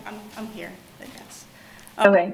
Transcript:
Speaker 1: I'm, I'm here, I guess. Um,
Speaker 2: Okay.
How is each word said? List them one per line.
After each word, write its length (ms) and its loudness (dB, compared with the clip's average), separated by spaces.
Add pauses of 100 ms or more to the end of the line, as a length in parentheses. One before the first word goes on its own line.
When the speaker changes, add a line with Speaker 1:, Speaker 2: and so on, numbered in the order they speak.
Speaker 1:
I'm, 140 -16 (160)
I'm 120 -12
here, 240 -14 (280)
I 40 -18
guess. 400 -20 (540)
Um, 100 6
Speaker 2:
Okay. 260 4